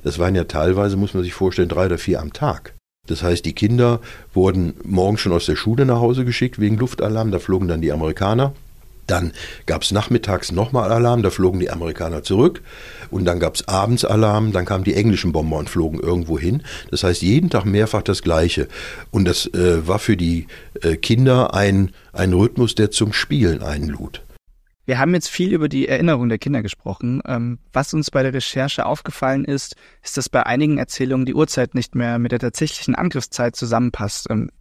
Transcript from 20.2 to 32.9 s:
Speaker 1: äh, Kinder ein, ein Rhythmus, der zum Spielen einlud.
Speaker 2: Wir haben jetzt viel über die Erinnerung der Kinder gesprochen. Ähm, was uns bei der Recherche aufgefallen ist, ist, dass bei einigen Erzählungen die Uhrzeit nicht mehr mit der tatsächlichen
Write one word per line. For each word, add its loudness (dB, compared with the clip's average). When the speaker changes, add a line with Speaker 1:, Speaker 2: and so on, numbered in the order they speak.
Speaker 1:
äh, 2
Kinder 4
ein, 2
ein 0
Rhythmus, 4
der 2
zum 0
Spielen 0
einlud. -6
Speaker 2:
Wir -2
haben 4
jetzt -2
viel 0
über 2
die -2
Erinnerung 2
der 0
Kinder -2
gesprochen. -6
Ähm, -4
was -2
uns 0
bei 2
der 0
Recherche -4
aufgefallen -2
ist, -6
ist, -8
dass -4
bei 2
einigen 2
Erzählungen -2
die -4
Uhrzeit 0
nicht -4
mehr -2
mit 0
der 0
tatsächlichen -2